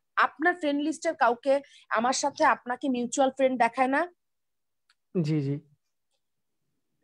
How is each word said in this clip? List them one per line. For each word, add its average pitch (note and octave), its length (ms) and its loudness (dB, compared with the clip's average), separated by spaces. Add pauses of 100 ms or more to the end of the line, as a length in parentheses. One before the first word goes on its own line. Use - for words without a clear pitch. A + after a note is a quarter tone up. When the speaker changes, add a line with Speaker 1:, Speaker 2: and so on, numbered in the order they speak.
(160)
Speaker 1:
আপনার D4 380 0
friend D4 280 -2
লিস্টের D#4 320 -4
কাউকে C4+ 460 0 (280)
আমার A#3+ 240 0
সাথে C#4+ 320 -2
আপনাকে B3 440 0
mutual B3+ 420 0
friend C4 280 0
দেখায় B3+ 300 0
না? D#4+ 240 -2 (1120)
Speaker 2:
জি, D3+ 180 0
জি। C#3 180 -4 (1500)